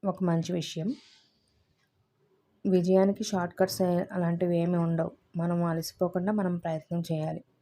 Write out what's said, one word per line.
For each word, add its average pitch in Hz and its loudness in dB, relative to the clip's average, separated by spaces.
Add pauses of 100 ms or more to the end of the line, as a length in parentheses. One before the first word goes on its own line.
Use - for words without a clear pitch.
ఒక 185 -2
మంచి 165 0
విషయం, 170 -4 (1800)
విజయానికి 190 4
షార్ట్‌కట్స్ 185 -2
ఏ-, 180 2
అలాంటివి 175 0
ఏమీ 170 2
ఉండవు. 165 0 (240)
మనం 170 0
అలసిపోకుండా 175 -2
మనం 185 0
ప్రయత్నం 170 -4
చేయాలి. 160 -4 (200)